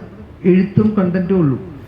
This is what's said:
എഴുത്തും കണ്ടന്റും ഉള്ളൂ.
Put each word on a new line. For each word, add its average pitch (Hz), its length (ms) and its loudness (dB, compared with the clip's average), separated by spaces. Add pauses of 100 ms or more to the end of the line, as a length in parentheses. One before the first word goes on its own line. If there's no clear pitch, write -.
(440)
എഴുത്തും 196 540 2
കണ്ടന്റും 185 420 0
ഉള്ളൂ. 135 220 0 (260)